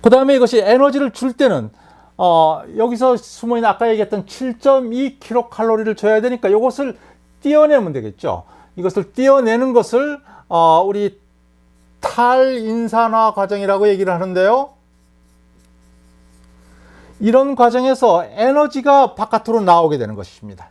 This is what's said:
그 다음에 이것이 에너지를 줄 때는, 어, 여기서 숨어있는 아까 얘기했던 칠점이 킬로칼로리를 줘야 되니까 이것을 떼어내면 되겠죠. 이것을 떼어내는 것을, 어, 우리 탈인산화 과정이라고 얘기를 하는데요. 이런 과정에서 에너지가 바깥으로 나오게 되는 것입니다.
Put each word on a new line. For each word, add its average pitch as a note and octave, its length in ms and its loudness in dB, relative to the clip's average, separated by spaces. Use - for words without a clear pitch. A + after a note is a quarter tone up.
그 A3+ 100 4
다음에 C4+ 240 4
이것이 B3 240 2
에너지를 C4 540 2
줄 B3+ 200 -6
때는, D#3+ 380 -2
어, D#3+ 460 2
여기서 A#3+ 400 0
숨어있는 A#3 520 -4
아까 A#3 200 -2
얘기했던 G#3+ 380 -4
칠점이 C4 920 -4
킬로칼로리를 A3 800 -4
줘야 A3 240 0
되니까 A#3+ 280 -4
이것을 A#3+ 500 -2
떼어내면 D4 500 2
되겠죠. G#2+ 520 -8
이것을 F3+ 360 -6
떼어내는 B3+ 600 2
것을, C4 480 -2
어, E3 380 2
우리 G3+ 320 -6
탈인산화 A3+ 1300 -2
과정이라고 G3 560 -2
얘기를 F#3+ 240 -2
하는데요. F#3+ 580 -2
이런 C4 360 2
과정에서 B3 720 2
에너지가 C#4 880 0
바깥으로 A3+ 480 -4
나오게 E3+ 360 2
되는 G#2+ 160 -8
것입니다. G2+ 560 -18